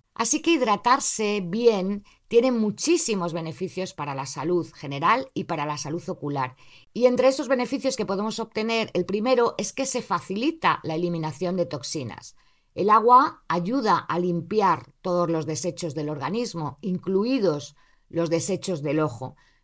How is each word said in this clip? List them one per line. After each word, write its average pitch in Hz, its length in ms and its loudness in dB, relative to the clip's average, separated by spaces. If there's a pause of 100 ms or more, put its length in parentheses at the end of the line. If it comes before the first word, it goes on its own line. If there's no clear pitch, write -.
(120)
Así 302 300 -2
que 330 80 0
hidratarse 220 920 2
bien 202 600 2 (240)
tiene 240 240 6
muchísimos 214 800 0
beneficios 170 640 -6
para 143 200 -6
la 135 120 -6
salud 165 480 -2
general 165 580 0
y 196 120 -6
para 151 200 -4
la 147 140 -4
salud 151 300 -6
ocular. 139 480 -6 (360)
Y 240 140 4
entre 247 220 6
esos 269 200 0
beneficios 262 480 0
que 208 80 -2
podemos 202 340 -2
obtener, 226 540 -2
el 180 140 0
primero 233 500 2
es - 160 -6
que 262 140 -4
se 247 160 -4
facilita 190 800 -2
la 156 140 -6
eliminación 175 600 -2
de 175 80 2
toxinas. 135 720 -10 (380)
El 190 160 0
agua 240 580 6
ayuda 190 480 0
a 156 220 -2
limpiar 180 800 0
todos 175 300 0
los 160 160 0
desechos 160 480 -6
del 151 140 -4
organismo, 156 720 -6
incluidos 190 920 0 (340)
los 165 220 -2
desechos 165 520 -2
del 151 180 0
ojo. 151 360 -4 (280)